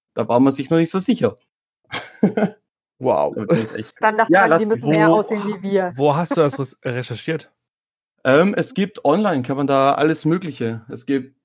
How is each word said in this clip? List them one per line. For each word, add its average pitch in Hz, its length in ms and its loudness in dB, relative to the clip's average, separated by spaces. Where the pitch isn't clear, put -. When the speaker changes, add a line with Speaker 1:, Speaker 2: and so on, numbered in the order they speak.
Speaker 1:
da 117 160 -4
war 120 100 2
man 135 140 4
sich 135 160 -8
noch 165 80 2
nicht 165 120 0
so 190 100 -4
sicher. 151 360 -2
<laughs> - 340 0
Speaker 2:
Wow. 78 300 0
Speaker 1:
Das 156 100 4
ist 110 180 -4
echt - 240 -12
Speaker 3:
Dann 214 180 2
dachte 220 140 2
Speaker 1:
Ja, 190 100 6
Speaker 3:
man, 175 100 2
Speaker 1:
lass 175 80 4
Speaker 3:
die 220 80 0
Speaker 1:
mich 220 100 0
Speaker 3:
müssen 143 140 -4
mehr 160 180 4
Speaker 4:
Wo 165 60 4
Speaker 3:
aussehen 208 280 -2
wie 202 200 -6
wir. 190 320 0
Speaker 4:
wo 139 200 2
hast 170 220 -2
du 165 40 4
das 143 180 0
res-, - 260 -8
recherchiert? 127 680 -8
Speaker 1:
Ähm, 160 320 4
es - 200 -4
gibt - 300 -4
online, 165 360 2
kann 135 160 -4
man 143 80 0
da 135 280 4
alles 156 300 0
Mögliche. 147 640 -4
Es 120 200 -14
gibt 135 380 -4